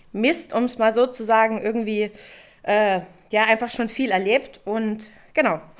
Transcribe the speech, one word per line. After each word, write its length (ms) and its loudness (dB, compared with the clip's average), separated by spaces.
Mist, 420 -2
um's 240 -2
mal 160 2
so 140 4
zu 160 -12
sagen, 400 2
irgendwie, 480 -2
äh, 360 2
ja, 180 2
einfach 220 0
schon 160 -4
viel 240 -2
erlebt 540 0
und 440 -4
genau, 280 0